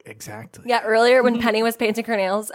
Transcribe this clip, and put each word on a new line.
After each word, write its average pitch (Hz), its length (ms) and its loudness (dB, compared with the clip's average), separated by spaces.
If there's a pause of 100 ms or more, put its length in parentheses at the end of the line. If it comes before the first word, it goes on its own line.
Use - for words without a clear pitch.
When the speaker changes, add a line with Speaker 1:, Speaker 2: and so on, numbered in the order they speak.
Speaker 1:
Exactly. - 600 -18
Speaker 2:
Yeah, 233 180 0
earlier 233 380 4
when 240 160 2
Penny 226 240 0
was 226 140 -2
painting 220 300 -2
her 226 100 -4
nails, 196 380 -2